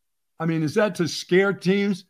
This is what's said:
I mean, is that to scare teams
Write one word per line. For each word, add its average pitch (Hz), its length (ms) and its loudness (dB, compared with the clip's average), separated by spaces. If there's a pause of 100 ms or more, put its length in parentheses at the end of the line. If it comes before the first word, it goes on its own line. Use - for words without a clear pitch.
(400)
I 160 60 -4
mean, 160 160 -2
is 151 120 -2
that 208 220 2
to 170 100 -2
scare 190 460 0
teams 196 560 0